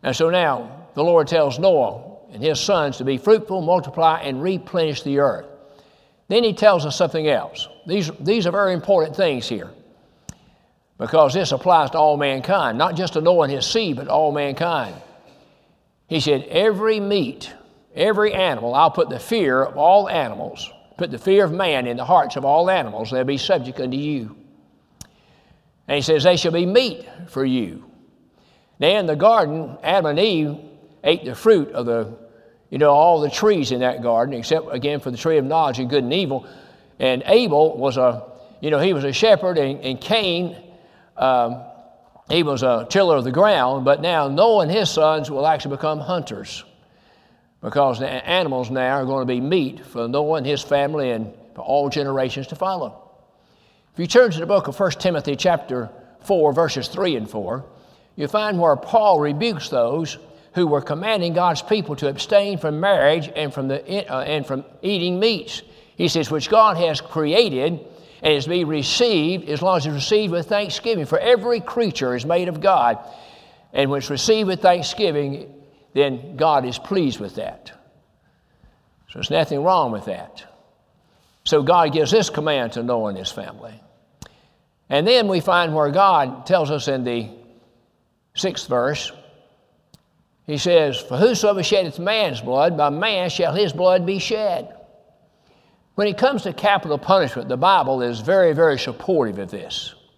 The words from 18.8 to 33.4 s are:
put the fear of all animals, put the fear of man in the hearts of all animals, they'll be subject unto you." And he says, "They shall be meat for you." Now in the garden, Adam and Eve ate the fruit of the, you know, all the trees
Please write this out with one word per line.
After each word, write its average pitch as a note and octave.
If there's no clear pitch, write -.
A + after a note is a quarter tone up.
put -
the B2
fear C#3
of C3+
all F#3+
animals, A#2
put E3+
the A#2+
fear G3
of D#3
man D#3+
in A#2+
the B2
hearts D#3+
of C3+
all D#3+
animals, A2+
they'll B2+
be C#3
subject C3
unto B2+
you." C#3
And C#3+
he C#3+
says, D3+
"They F3+
shall E3
be F3
meat A3
for C3+
you." B2
Now F3+
in F#3
the D#3
garden, D#3+
Adam E3+
and D3
Eve D#3+
ate E3+
the B2
fruit G#3
of B2
the, A#2
you C#3+
know, D3
all D#3
the D3
trees E3+